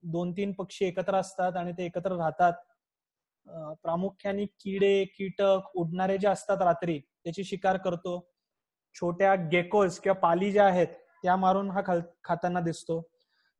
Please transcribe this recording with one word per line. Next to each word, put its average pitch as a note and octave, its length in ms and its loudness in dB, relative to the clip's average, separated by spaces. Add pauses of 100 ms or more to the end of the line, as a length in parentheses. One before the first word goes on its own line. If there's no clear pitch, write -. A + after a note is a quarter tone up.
दोन F3 300 -6
तीन G3+ 200 -4
पक्षी F#3+ 340 -6
एकत्र F#3 300 -2
असतात F#3 420 -2
आणि F3 140 -4
ते F3+ 140 -8
एकत्र F3+ 260 -6
राहतात. E3+ 420 2 (920)
अ, D#3+ 260 -14 (100)
प्रामुख्याने F#3+ 640 -4
किडे, G3 600 0
कीटक, F#3+ 540 0 (160)
उडणारे F#3 420 0
जे G3+ 100 0
असतात G3 340 0
रात्री, E3+ 380 2 (240)
त्याची E3+ 200 -8
शिकार F#3+ 340 -2
करतो. F3+ 540 -6 (640)
छोट्या F#3 420 2
geckos F3 640 2
किंवा F#3+ 200 0
पाली F3+ 320 2
ज्या G3+ 140 6
आहेत, F3+ 220 4 (360)
त्या F3+ 120 4
मारून F#3+ 360 2
हा F#3+ 140 -2
खाल-, F3 180 0 (200)
खाताना F3 360 -2
दिसतो. E3 480 -4 (520)